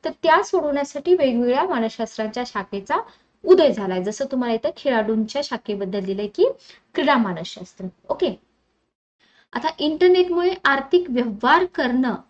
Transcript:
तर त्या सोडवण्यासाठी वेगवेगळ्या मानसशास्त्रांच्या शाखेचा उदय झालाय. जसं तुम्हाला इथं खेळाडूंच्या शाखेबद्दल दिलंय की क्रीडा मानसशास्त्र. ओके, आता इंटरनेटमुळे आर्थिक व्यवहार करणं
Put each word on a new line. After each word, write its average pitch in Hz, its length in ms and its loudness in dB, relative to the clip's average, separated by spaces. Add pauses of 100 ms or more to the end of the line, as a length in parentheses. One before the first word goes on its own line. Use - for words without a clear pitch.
तर 320 40 -2 (140)
त्या 330 200 4
सोडवण्यासाठी 294 680 0
वेगवेगळ्या 254 500 2
मानसशास्त्रांच्या 226 840 -4
शाखेचा 196 500 -6 (480)
उदय 349 260 6
झालाय. 185 320 -4
जसं 214 220 -6
तुम्हाला 247 300 -4
इथं 262 220 -4
खेळाडूंच्या 220 680 -2
शाखेबद्दल 202 600 -6
दिलंय 196 220 -4
की 359 200 2 (480)
क्रीडा 277 220 2
मानसशास्त्र. 180 680 -6 (240)
ओके, 247 300 -2 (1120)
आता 233 140 -6 (100)
इंटरनेटमुळे 359 760 2 (120)
आर्थिक 349 440 2
व्यवहार 254 560 0
करणं 254 500 -2 (140)